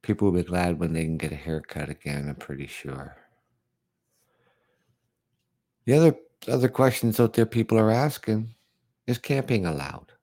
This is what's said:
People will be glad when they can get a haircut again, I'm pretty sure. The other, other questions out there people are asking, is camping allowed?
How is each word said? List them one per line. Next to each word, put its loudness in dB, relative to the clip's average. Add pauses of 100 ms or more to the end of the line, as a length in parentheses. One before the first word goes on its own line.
People 0
will 2
be -2
glad 0
when -2
they -2
can -4
get -6
a -8
haircut -8
again, -8
I'm -8
pretty -12
sure. -14 (2750)
The 4
other, 8 (320)
other 2
questions 2
out 4
there 4
people 0
are 4
asking, -2 (500)
is -2
camping -2
allowed? -8 (120)